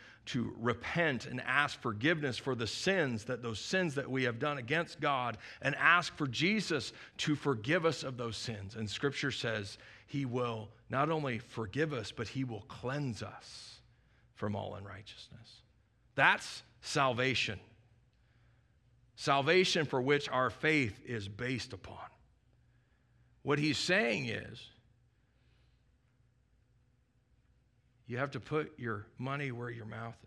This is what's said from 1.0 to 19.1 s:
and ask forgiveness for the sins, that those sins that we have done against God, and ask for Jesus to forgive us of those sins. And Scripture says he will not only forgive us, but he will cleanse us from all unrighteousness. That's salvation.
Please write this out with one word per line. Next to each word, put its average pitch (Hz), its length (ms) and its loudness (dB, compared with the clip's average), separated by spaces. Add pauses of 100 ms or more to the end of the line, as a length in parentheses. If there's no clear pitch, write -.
and 123 140 -6
ask 135 380 2
forgiveness 131 560 2
for 131 200 -2
the 113 100 0
sins, 135 600 0
that 120 180 -6
those 113 160 -6
sins 180 340 0
that 135 160 -2
we 127 140 0
have 120 160 0
done 147 180 0
against 143 420 -2
God, 127 380 0 (240)
and 139 140 2
ask 160 420 6
for 147 100 0
Jesus 156 680 0 (260)
to 151 160 2
forgive 139 500 2
us 165 160 2
of 131 160 -6
those 117 200 -4
sins. 101 380 -6
And 110 140 -4
Scripture 139 400 0
says 110 480 -4 (300)
he 143 180 -2
will 117 440 -2 (200)
not 139 220 2
only 143 260 0
forgive 127 560 -2
us, 110 180 -4
but 113 160 -6
he 131 160 -4
will 113 180 -6
cleanse 131 600 -4
us - 600 -14 (520)
from 104 220 -2
all 98 180 -6
unrighteousness. - 880 -16 (540)
That's - 480 4 (180)
salvation. 127 800 2 (1600)